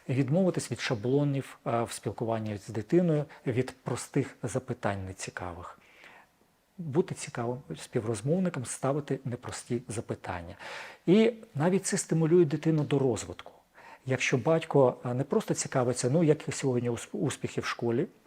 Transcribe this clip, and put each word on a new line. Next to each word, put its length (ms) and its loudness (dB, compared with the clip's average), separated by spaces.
відмовитись 600 2
від 80 -6
шаблонів, 760 0
е, 160 0
в 80 -6
спілкуванні 680 -4
з 120 -14
дитиною, 560 2
від 360 0
простих 600 -4
запитань 640 -4
нецікавих. 720 -10
Бути 380 0
цікавим 420 -6
співрозмовником, 880 -2
ставити 600 -2
непрості 600 -6
запитання. 680 -8
І 280 6
навіть 300 2
це 120 -2
стимулює 480 4
дитину 380 2
до 160 2
розвитку. 520 -2
Якщо 320 2
батько, 580 4
е, 80 -2
не 100 0
просто 300 0
цікавиться, 560 0
ну, 140 4
як 160 6
сьогодні 380 0
усп-, 220 -4
успіхи 500 -4
в 40 -4
школі 420 0